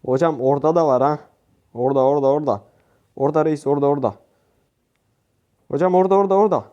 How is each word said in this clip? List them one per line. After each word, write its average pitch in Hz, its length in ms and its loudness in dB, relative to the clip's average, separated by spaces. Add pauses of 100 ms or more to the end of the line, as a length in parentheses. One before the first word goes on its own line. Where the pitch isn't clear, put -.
Hocam 135 360 -2
orada 143 340 0
da 165 120 2
var 127 160 2
ha. 147 160 0 (560)
Orada 131 300 0
orada 139 220 0
orada. 135 340 -2 (560)
Orada 151 280 0
reis 151 220 -4
orada 143 200 0
orada. 135 280 -2 (1600)
Hocam 180 240 -2
orada 185 220 2
orada 196 200 2
orada. 190 360 0